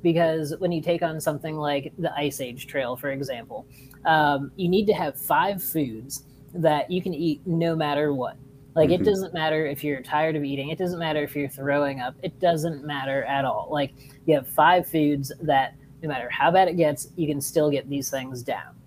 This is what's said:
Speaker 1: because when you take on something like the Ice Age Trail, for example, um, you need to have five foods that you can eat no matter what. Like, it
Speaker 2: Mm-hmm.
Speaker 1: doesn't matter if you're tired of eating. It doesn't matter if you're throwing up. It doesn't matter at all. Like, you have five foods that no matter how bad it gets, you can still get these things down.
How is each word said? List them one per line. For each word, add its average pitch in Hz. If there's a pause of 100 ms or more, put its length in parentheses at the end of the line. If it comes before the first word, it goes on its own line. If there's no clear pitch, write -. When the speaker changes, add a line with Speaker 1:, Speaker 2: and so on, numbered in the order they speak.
Speaker 1:
because 160
when 180
you 165
take 170
on 160
something 156
like 147
the 165
Ice 147
Age 131
Trail, 123
for 143
example, 131 (400)
um, 147
you 180
need 202
to 208
have 165
five 180
foods 131 (280)
that 156
you 180
can 180
eat 151
no 165
matter 147
what. 123 (380)
Like, 156
it 220
Speaker 2:
Mm-hmm. 190
Speaker 1:
doesn't 190
matter 156
if 143
you're 143
tired 156
of 147
eating. 139
It 160
doesn't 180
matter 156
if 143
you're 143
throwing 139
up. 127 (100)
It 165
doesn't 160
matter 139
at 135
all. 107
Like, 147 (320)
you 156
have 135
five 175
foods 147 (100)
that 139 (280)
no 160
matter 123
how 151
bad 185
it 175
gets, 151
you 165
can 143
still 151
get 135
these 139
things 131
down. 95 (120)